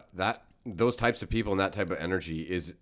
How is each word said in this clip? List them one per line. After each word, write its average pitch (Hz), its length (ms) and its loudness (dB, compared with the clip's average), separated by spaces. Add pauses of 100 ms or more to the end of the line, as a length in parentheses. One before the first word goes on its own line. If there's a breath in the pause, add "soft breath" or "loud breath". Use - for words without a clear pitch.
(160)
that, 95 280 0 (220)
those 117 320 2
types 117 260 0
of 101 60 -10
people 104 240 0
and 95 80 4
that 95 100 2
type 98 180 -2
of 87 100 -2
energy 82 420 -2
is 87 400 -4